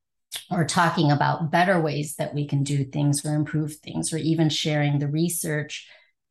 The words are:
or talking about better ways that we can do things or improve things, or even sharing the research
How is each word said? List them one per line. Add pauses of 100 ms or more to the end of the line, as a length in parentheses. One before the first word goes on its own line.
(500)
or
talking
about
better
ways
that
we
can
do
things
or
improve
things,
or
even
sharing
the
research (420)